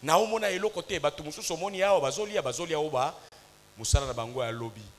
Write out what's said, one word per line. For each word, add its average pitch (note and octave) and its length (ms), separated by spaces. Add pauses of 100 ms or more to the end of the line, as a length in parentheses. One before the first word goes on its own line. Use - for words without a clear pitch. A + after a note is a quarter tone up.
Na D#3 140
omona G#3+ 320
eloko F#3 340
te, F#3+ 160
bato D3 240
mosusu D#3+ 320
omoni F#3 280
awa G3 180
bazolia, G3 420
bazolia D#3 360
oyo D3+ 120
ba C#3+ 240 (640)
mosala C#3 280
na B2+ 80
bango A#2+ 300
ya A#2 60
lobi. A2+ 320 (160)